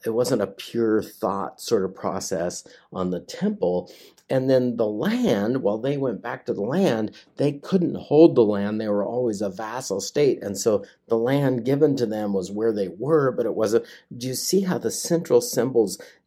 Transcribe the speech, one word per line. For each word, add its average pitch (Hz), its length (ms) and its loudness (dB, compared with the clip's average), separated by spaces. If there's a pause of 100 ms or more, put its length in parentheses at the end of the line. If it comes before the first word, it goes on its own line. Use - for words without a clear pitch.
it 117 80 -2
wasn't 120 300 0
a 98 60 0
pure 110 560 0
thought 98 580 -4
sort 101 240 0
of 95 80 -6
process 90 720 -4 (260)
on 92 200 -2
the 90 80 -4
temple. 90 720 -2 (360)
And 131 220 0
then 127 280 2
the 113 100 0
land, 127 760 0
while 101 160 0
they 139 200 -2
went 135 260 -4
back 127 240 -10
to 113 80 -2
the 101 80 -6
land, 123 480 0 (240)
they 139 160 0
couldn't 143 420 -2
hold 147 400 6
the 123 100 6
land. 104 380 0
They 110 60 -4
were 101 180 0
always 113 380 -2
a 101 60 -2
vassal 107 520 -6
state. - 400 2
And 101 160 -6
so 107 260 2 (240)
the 117 120 2
land 131 460 2
given 139 320 4
to 120 100 2
them 107 260 -2
was 92 160 -2
where 110 240 0
they 101 140 -2
were, 131 440 2
but 117 140 -2
it 101 80 -2
wasn't. 110 320 2 (320)
Do 120 80 -8
you 131 80 -4
see 185 280 0
how 185 180 0
the 113 100 -4
central 165 500 2
symbols 117 600 0 (260)